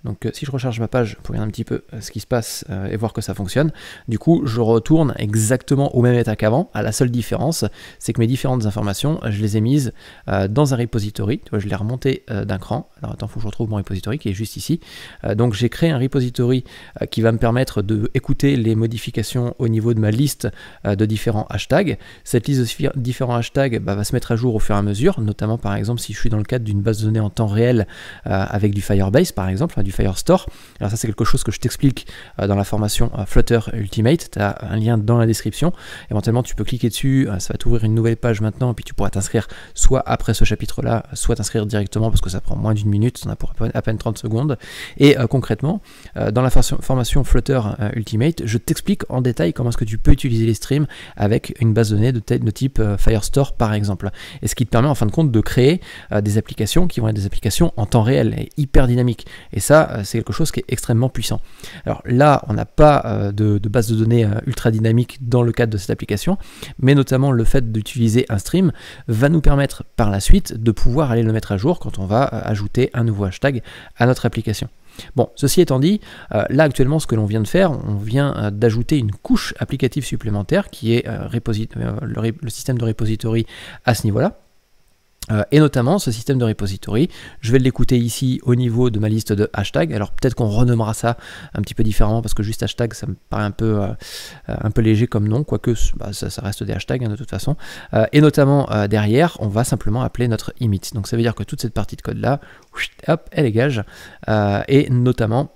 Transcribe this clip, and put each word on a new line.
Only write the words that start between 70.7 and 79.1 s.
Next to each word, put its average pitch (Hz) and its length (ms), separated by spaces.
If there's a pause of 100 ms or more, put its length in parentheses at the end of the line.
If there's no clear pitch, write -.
pouvoir 123 400
aller 117 100
le 110 100
mettre 110 200
à 101 60
jour 143 200
quand - 220
on 95 80
va, 110 260
euh, 110 120
ajouter 107 500
un 120 80
nouveau 104 220
hashtag 117 360 (340)
à 120 120
notre 127 180
application. 113 440 (460)
Bon, 123 200
ceci 139 260
étant 135 180
dit, 185 220 (320)
euh, 104 160
là 139 140
actuellement 143 340
ce 151 80
que 120 100
l'on 110 100
vient 107 160
de 101 60
faire, 180 240
on 104 240
vient, 120 420
euh, 104 120
d'ajouter 117 480
une 110 140